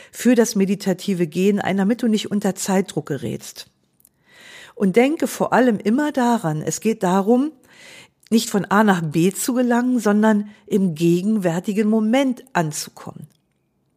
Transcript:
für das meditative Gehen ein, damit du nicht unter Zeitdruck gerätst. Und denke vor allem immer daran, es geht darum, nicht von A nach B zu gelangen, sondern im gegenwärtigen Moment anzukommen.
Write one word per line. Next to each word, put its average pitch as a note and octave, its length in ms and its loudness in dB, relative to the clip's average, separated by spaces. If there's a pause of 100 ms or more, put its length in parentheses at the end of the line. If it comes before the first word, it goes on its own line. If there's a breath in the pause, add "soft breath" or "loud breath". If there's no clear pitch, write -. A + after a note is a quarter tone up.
(120)
für B3 240 2
das A3 200 2
meditative F#3+ 720 -2
Gehen F#3 320 0
ein, F#3+ 180 -2
damit G3+ 260 0
du B3 40 0
nicht G#3+ 220 -2
unter G3+ 260 -2
Zeitdruck F#3+ 520 -4
gerätst. C3 640 -10 (1040 loud breath)
Und F#3+ 200 0
denke C#4 300 4
vor - 260 -4
allem A3+ 280 4
immer C#4+ 320 0
daran, A#3 500 -2
es - 180 -6
geht A3 220 -2
darum, G3+ 500 2 (760 loud breath)
nicht A3+ 200 0
von G3 160 -2
A G#3 180 2
nach F#3+ 180 2
B E3 320 0
zu - 200 -4
gelangen, B3 460 0
sondern G#3 500 2 (180 loud breath)
im F#3+ 260 0
gegenwärtigen F#3 960 0
Moment A#3 540 0 (100)
anzukommen. - 760 -6 (680)